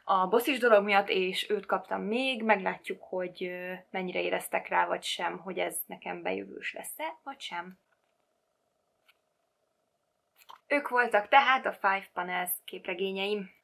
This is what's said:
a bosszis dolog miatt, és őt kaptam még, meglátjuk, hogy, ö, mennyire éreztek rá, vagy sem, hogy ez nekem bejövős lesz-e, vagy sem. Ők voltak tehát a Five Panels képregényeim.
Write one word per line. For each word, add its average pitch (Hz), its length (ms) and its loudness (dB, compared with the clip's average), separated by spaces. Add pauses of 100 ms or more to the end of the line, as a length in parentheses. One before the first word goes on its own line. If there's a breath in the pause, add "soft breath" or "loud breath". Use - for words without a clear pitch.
a 185 220 2
bosszis 240 320 2
dolog 214 260 8
miatt, 202 240 4
és 185 420 0
őt 202 160 0
kaptam 190 360 -2
még, 233 400 -2
meglátjuk, 190 600 0
hogy, 180 420 -6
ö, 180 280 -8 (180)
mennyire 185 320 -4
éreztek 180 460 -2
rá, 175 180 2
vagy 180 160 -2
sem, 175 360 -4
hogy 180 200 -8
ez 175 180 -4 (100)
nekem 180 360 -10
bejövős 196 500 -6
lesz-e, - 500 -10
vagy 269 180 -14
sem. 180 380 -10 (3000)
Ők 285 160 0
voltak 233 400 2
tehát 262 380 6
a - 60 0
Five 196 400 0
Panels 180 380 -4 (140)
képregényeim. 190 840 -4 (140)